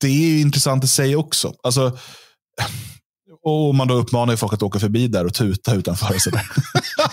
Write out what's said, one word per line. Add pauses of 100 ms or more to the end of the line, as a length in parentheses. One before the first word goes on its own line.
det
är
ju
intressant
i
sig
också. (100)
Alltså, (1400)
och
man
då
uppmanar
ju
folk
att
åka
förbi
där
och
tuta
utanför
och
sådär. (680)